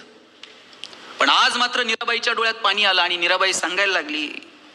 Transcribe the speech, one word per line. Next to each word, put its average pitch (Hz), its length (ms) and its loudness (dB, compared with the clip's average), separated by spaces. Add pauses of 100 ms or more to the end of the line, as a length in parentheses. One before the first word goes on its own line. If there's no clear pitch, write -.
(1200)
पण 139 100 4
आज 240 280 4
मात्र 240 260 0
मीराबाईच्या 233 500 -2
डोळ्यात 226 200 0
पाणी 208 300 0
आलं 185 180 4
आणि 175 160 0
मीराबाई 180 360 2
सांगायला 185 400 -2
लागली 151 340 -4 (480)